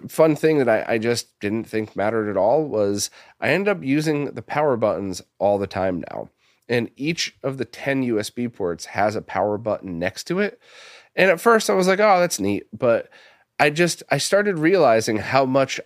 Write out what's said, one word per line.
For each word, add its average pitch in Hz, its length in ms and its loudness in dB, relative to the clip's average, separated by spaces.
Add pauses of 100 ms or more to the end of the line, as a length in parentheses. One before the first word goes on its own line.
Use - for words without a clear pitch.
fun 160 280 4
thing 156 240 2
that 120 100 2
I, 107 180 2
I 117 120 0
just 117 400 -4
didn't 107 240 -4
think 110 320 -6
mattered 107 340 -2
at 95 80 -2
all 123 260 2
was 101 460 -2 (300)
I 110 100 -2
end 190 180 0
up 180 160 -2
using 147 420 0
the - 180 -10
power 143 340 0
buttons 98 460 -2 (160)
all 101 180 2
the 98 80 -4
time 92 460 -4
now. 55 180 -12 (400)
And 120 280 -2
each 160 460 -6
of 135 140 -6
the 123 60 -4
ten 139 400 -4
U 117 160 0
S 104 100 -6
B 123 200 -6
ports 87 380 -6
has 107 280 -2
a - 60 -6
power 104 360 -2
button 95 420 -6
next - 260 -6
to 175 140 -4
it. - 200 -4 (560)
And 185 160 4
at 170 80 2
first 226 300 4
I 208 40 4
was 185 140 2
like, 190 140 2
"Oh, 202 180 6
that's 175 220 0
neat." 98 260 -2 (100)
But 117 300 2 (500)
I 147 120 4
just, 160 400 0
I 143 80 2
started 196 420 0
realizing 135 560 4
how 131 300 0
much 131 400 0